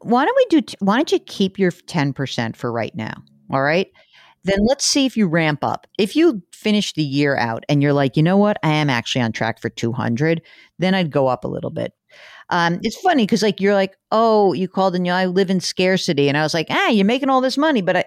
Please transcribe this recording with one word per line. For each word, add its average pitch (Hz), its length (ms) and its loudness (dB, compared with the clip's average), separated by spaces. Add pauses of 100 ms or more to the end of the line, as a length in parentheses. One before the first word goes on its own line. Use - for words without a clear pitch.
why 240 240 0
don't 480 100 0
we 523 140 4
do 311 120 4
t-, - 180 -8
why 202 180 0
don't 320 140 -2
you 370 80 2
keep - 380 -4
your 185 140 0
ten 143 420 -4
percent 123 440 -6
for 123 140 -6
right 117 240 -4
now? - 280 -10 (280)
All 135 100 -2
right. 165 260 0 (560)
Then 196 220 -2
let's 269 200 0
see 277 200 0
if 254 120 -4
you 208 100 2
ramp 156 360 0
up. - 240 -4 (100)
If 190 200 -2
you 294 240 2 (120)
finish 208 400 -2
the 156 100 -2
year 139 340 0
out 117 320 -2
and 147 120 2
you're 143 120 2
like, 139 240 0
"You 156 60 4
know 180 140 4
what? 208 240 2
I 156 120 0
am 151 160 0
actually 123 320 -2
on 113 100 0
track 113 300 -4
for 113 80 -4
two 117 240 -4
hundred," 123 480 -2 (380)
then 185 140 0
I'd 180 160 0
go 135 180 0
up 123 180 -2
a - 40 -8
little - 220 -8
bit. 120 220 -8 (560)
Um, 170 340 0
it's 220 140 -6
funny 311 300 2
'cause, 196 160 0
like, 208 180 0
you're 202 120 2
like, 196 220 0 (160)
"Oh, 214 420 4
you 175 140 -2
called 190 280 0
and 180 100 -2
you, 175 80 0
I 185 120 0
live 185 240 0
in 185 120 0
scarcity." 180 640 0
And 139 100 0
I 156 60 0
was 151 100 -2
like, 165 160 -2
"Ah, 370 200 0
you're 202 160 4
making 269 240 0
all 262 120 2
this 254 160 -2
money." 285 240 0
But, 175 160 0
I, - 100 -2